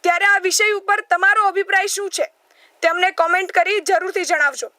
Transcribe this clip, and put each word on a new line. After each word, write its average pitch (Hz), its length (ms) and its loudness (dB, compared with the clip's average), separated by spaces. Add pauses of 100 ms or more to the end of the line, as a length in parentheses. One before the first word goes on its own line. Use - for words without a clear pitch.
ત્યારે 349 260 2
આ 392 160 4
વિષય 415 200 0 (120)
ઉપર 403 240 -2 (100)
તમારો 403 380 2
અભિપ્રાય 392 420 -2
શું 392 240 -6
છે, 330 100 -2 (560)
તેમને 349 300 2
કોમેન્ટ 349 460 0
કરી 370 320 0
જરૂરથી 359 420 -2
જણાવજો. 285 360 -2 (100)